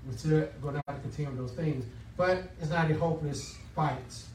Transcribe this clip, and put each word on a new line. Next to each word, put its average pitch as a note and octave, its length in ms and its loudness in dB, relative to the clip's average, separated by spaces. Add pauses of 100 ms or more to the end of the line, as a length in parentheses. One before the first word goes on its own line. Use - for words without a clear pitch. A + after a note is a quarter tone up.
We're B2 80 -4
still D#3 320 4 (140)
gonna C#3+ 260 -2
have B2+ 80 -4
to - 60 -8
contend C3 360 -4
with - 20 -4
those B2+ 180 -6
things, C#3+ 260 0 (320)
but F#3 340 4 (120)
it's D3+ 80 -2
not E3 200 4
a D3+ 80 6
hopeless D#3 600 0 (180)
fight. C3+ 480 0 (120)